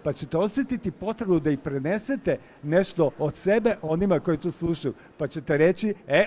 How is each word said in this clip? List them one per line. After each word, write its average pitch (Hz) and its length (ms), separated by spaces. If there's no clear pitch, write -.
pa 147 100
ćete 147 240
osetiti 208 540
potrebu 196 480
da 147 100
i 143 80
prenesete 160 800
nešto 160 560
od 151 160
sebe 214 460
onima 165 380
koji 160 180
to 170 140
slušaju, 165 420
pa 147 100
ćete 147 300
reći, 190 360
„E, - 200